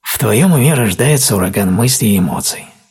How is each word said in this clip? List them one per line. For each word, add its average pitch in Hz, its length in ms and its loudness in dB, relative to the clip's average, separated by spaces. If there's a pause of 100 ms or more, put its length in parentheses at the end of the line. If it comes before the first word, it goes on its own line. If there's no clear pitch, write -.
В - 160 -8
твоём 135 360 2
уме 143 200 2
рождается 123 600 0
ураган 95 360 -2
мыслей 110 440 0
и - 20 2
эмоций - 480 -4 (260)